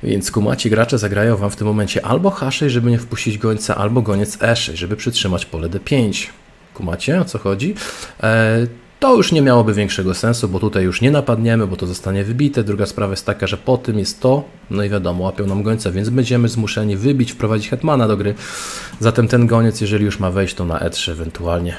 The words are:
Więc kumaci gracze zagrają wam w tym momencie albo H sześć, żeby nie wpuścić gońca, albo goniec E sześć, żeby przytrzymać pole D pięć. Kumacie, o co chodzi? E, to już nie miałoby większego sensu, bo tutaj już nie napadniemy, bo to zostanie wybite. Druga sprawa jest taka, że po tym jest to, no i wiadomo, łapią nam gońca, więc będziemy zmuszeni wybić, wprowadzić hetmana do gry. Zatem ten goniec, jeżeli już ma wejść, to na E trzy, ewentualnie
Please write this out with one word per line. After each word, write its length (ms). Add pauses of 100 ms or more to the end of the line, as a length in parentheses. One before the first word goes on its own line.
Więc 280
kumaci 380
gracze 280
zagrają 400
wam 120
w 60
tym 120
momencie 380
albo 240
H 220
sześć, 220
żeby 180
nie 80
wpuścić 380
gońca, 380
albo 260
goniec 400
E 140
sześć, 240
żeby 160
przytrzymać 500
pole 240
D 100
pięć. 500 (440)
Kumacie, 480
o 40
co 140
chodzi? 360 (480)
E, 440 (340)
to 140
już 160
nie 100
miałoby 320
większego 400
sensu, 360
bo 100
tutaj 240
już 180
nie 100
napadniemy, 560
bo 100
to 100
zostanie 360
wybite. 400
Druga 220
sprawa 280
jest 120
taka, 220
że 100
po 200
tym 220
jest 200
to, 240 (260)
no 140
i 60
wiadomo, 340
łapią 240
nam 160
gońca, 280
więc 180
będziemy 380
zmuszeni 500
wybić, 340
wprowadzić 380
hetmana 380
do 100
gry. 180 (640)
Zatem 280
ten 200
goniec, 340
jeżeli 240
już 140
ma 120
wejść, 240
to 100
na 140
E 100
trzy, 220
ewentualnie 680